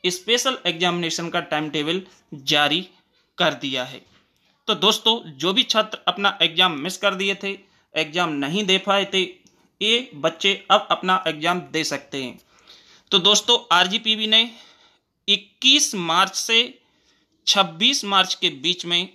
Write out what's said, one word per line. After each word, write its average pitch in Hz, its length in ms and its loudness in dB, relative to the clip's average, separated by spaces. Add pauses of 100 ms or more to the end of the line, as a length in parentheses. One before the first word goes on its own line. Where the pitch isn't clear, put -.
स्पेशल 240 600 -2
एग्जामिनेशन 170 600 -2
का 170 120 -2
टाइम 151 300 -4
टेबल 156 320 -4 (320)
जारी 147 540 0 (500)
कर 156 160 2
दिया 131 300 -6
है। - 280 -16 (560)
तो 214 60 2
दोस्तों, 214 560 0
जो 147 220 -4
भी 247 100 2
छात्र 214 360 -2 (100)
अपना 196 340 -2
एग्जाम 170 300 2
मिस 156 240 -6
कर 202 180 0
दिए 196 200 -2
थे, 196 240 -8 (360)
एग्जाम 160 380 -2
नहीं 147 320 -2
दे 190 140 2
पाए 196 260 0
थे, 190 180 0 (580)
ये 233 340 0
बच्चे 165 560 0
अब 208 200 4
अपना 185 360 0
एग्जाम 160 340 0
दे 147 240 -4
सकते 139 380 -8
हैं। 123 160 -10 (720)
तो 196 80 4
दोस्तों, 208 400 4 (140)
आरजीपीवी 214 540 2
ने 226 240 4 (800)
इक्कीस 262 680 2
मार्च 180 400 0
से 233 440 0 (680)
छब्बीस 196 580 2
मार्च 190 300 2
के 180 160 -2
बीच 170 360 -6
में 175 280 -2